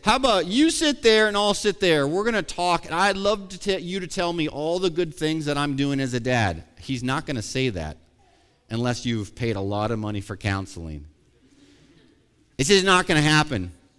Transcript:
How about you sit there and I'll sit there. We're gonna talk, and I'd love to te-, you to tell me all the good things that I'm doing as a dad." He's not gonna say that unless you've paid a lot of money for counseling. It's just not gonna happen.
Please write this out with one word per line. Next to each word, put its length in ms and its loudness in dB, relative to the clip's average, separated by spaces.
How 120 4
about 300 2
you 240 4
sit 320 0
there 260 6
and 80 -2
I'll 200 2
sit 240 0
there. 280 4
We're 160 0
gonna 200 0
talk, 420 -2
and 80 -8
I'd 240 2
love 320 -2
to 80 -14
te-, 220 -2
you 200 -6
to 80 -6
tell 240 -2
me 160 -2
all 320 -4
the 120 0
good 240 -4
things 300 -2
that 120 0
I'm 180 0
doing 240 0
as 140 -2
a 60 -2
dad." 440 0
He's 240 -6
not 220 -4
gonna 160 -4
say 280 -2
that 280 -6
unless 360 -4
you've 300 -4
paid 200 -2
a 60 -4
lot 280 -2
of 80 -2
money 240 -6
for 160 -10
counseling. 680 -6
It's 120 0
just 160 6
not 220 4
gonna 140 4
happen. 500 2